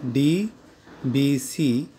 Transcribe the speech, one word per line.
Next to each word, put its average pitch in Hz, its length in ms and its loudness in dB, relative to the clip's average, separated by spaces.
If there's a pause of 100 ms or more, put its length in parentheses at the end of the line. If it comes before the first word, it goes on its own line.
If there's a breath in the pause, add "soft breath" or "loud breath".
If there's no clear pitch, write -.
ਡੀ 147 440 0 (580)
ਬੀ 139 320 2
ਸੀ 139 480 -2 (120)